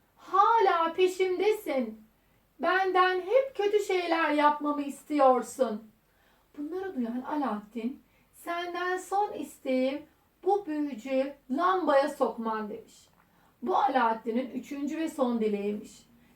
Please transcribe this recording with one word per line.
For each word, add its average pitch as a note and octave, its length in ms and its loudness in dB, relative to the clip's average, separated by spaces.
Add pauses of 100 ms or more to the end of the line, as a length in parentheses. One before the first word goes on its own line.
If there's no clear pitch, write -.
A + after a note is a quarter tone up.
(160)
Hala F#4+ 760 4
peşimdesin. F#4 1120 0 (520)
Benden F#4 640 2
hep B4+ 360 0
kötü G#4 280 2
şeyler E4 460 0
yapmamı D4 520 2
istiyorsun." B3+ 1080 0 (680)
Bunları F4 380 -8
duyan A#3+ 240 -4
Alaaddin, B3 840 -6 (320)
"Senden F4 640 -4
son G4+ 340 -2
isteğim C4 720 -2 (420)
bu G4 220 2
büyücüyü C#4 680 -2 (160)
lambaya D4+ 580 2
sokman." A3+ 640 -4
demiş. - 420 -18 (500)
Bu F4+ 140 0
Alaaddin'in A#3+ 760 0
üçüncü C#4+ 480 -6
ve D#4+ 100 -2
son A#3+ 320 -2
dileğiymiş. G#3 680 -4 (260)